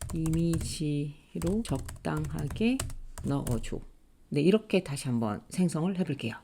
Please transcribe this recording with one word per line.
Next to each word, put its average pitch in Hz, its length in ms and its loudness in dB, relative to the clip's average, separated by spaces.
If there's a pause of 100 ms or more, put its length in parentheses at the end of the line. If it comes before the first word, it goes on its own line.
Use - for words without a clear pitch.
(140)
이미지로 160 1500 0
적당하게 156 1120 -2 (460)
넣어줘. 131 560 -2 (500)
네, 143 120 2
이렇게 190 420 4
다시 139 240 -6
한번 113 420 0
생성을 175 480 2
해볼게요. 135 460 -2